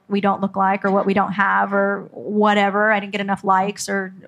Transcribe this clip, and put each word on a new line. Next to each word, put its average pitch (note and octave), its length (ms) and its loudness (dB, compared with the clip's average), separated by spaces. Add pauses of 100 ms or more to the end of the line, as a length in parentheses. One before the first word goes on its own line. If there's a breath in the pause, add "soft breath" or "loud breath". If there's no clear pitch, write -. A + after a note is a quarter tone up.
we G3+ 100 0
don't G3 220 0
look G3 140 -4
like G3 280 0
or G3 80 0
what G3 140 2
we G3 80 0
don't G3 200 0
have G3 400 0
or G3 380 0
whatever. G#3 800 2
"I G3+ 80 2
didn't G3 140 -12
get G3+ 80 -4
enough G3 220 -4
likes," F#3+ 440 0
or, F#3+ 260 -4 (140)